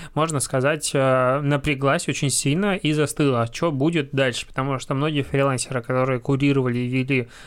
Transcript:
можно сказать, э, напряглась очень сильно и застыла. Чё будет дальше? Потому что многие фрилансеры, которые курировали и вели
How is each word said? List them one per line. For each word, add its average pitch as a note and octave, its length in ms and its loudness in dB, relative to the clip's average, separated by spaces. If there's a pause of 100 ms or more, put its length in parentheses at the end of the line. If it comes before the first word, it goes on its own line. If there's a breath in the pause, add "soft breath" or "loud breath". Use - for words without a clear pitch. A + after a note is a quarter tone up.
(140 loud breath)
можно D3+ 260 0
сказать, C#3+ 520 0
э, C3 480 2
напряглась C#3+ 680 0
очень D3 200 -2
сильно F3+ 460 0
и D3+ 180 0
застыла. C#3+ 540 2
Чё E3 240 -2
будет D3 400 0
дальше? C3+ 380 -2
Потому C3+ 320 -2
что - 140 -6
многие D3 280 0
фрилансеры, C3+ 580 0
которые B2+ 380 0
курировали C3+ 600 0
и B2 100 -2
вели B2+ 400 0 (180 loud breath)